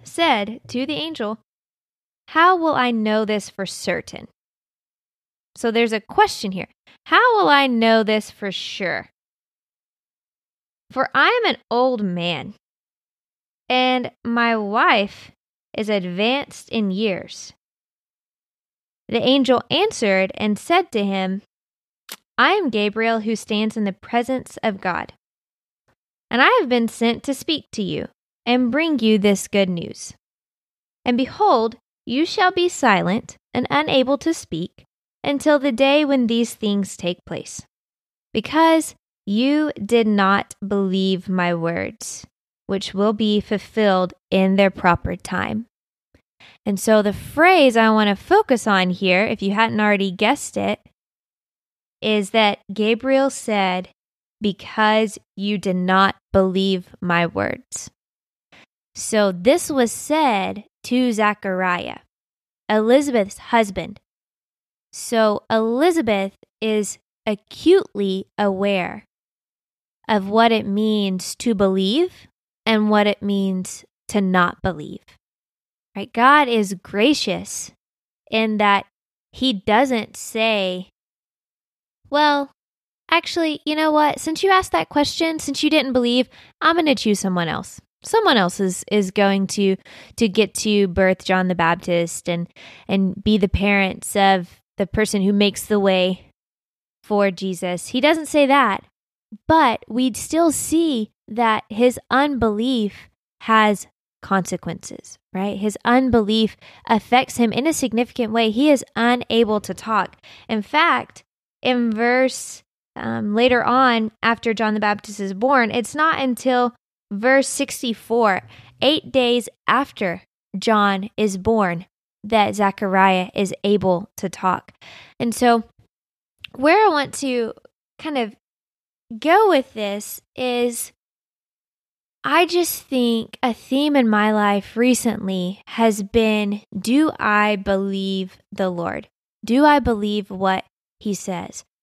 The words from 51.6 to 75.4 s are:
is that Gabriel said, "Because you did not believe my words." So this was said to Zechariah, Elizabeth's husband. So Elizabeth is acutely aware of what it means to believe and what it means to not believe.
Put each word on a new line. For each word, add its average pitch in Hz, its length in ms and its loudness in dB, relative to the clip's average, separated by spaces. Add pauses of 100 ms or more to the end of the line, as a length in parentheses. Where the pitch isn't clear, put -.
is 208 300 0
that 208 300 2 (120)
Gabriel 240 560 0
said, 190 640 -4 (500)
"Because 214 800 0 (180)
you 202 220 -4
did 185 180 -2
not 185 400 2 (160)
believe 190 680 0
my 175 260 0
words." - 640 -6 (1040)
So 208 380 0
this 214 360 2
was 254 240 0
said 208 720 -2 (200)
to 247 280 0
Zechariah, 185 840 -2 (720)
Elizabeth's 226 680 2 (140)
husband. 202 480 -2 (920)
So 220 560 0
Elizabeth 226 880 0 (240)
is 214 380 -2 (260)
acutely 202 1040 0 (100)
aware 196 680 -2 (1040)
of 202 200 0
what 226 240 4
it 214 140 -2
means 202 720 -2
to 233 180 -2
believe 196 720 0 (400)
and 214 240 2
what 208 160 4
it 202 160 -2
means 190 640 -4 (240)
to 208 120 0
not 185 420 0
believe. 156 420 -8 (920)